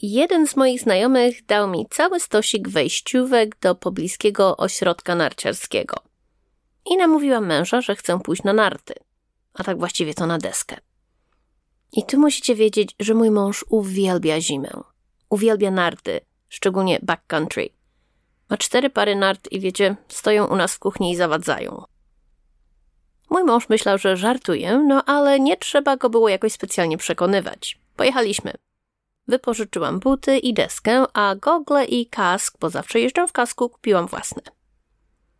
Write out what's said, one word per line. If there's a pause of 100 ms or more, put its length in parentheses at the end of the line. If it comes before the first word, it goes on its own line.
jeden
z
moich
znajomych
dał
mi
cały
stosik
wejściówek
do
pobliskiego
ośrodka
narciarskiego. (920)
I
namówiłam
męża,
że
chcę
pójść
na
narty, (600)
a
tak
właściwie
to
na
deskę. (1160)
I
tu
musicie
wiedzieć,
że
mój
mąż
uwielbia
zimę. (480)
Uwielbia
narty, (300)
szczególnie
backcountry. (800)
Ma
cztery
pary
nart
i
wiecie, (120)
stoją
u
nas
w
kuchni
i
zawadzają. (1500)
Mój
mąż
myślał,
że
żartuję, (100)
no
ale
nie
trzeba
go
było
jakoś
specjalnie
przekonywać. (160)
Pojechaliśmy. (760)
Wypożyczyłam
buty
i
deskę,
a
gogle
i
kask,
bo
zawsze
jeżdżę
w
kasku,
kupiłam
własne. (1000)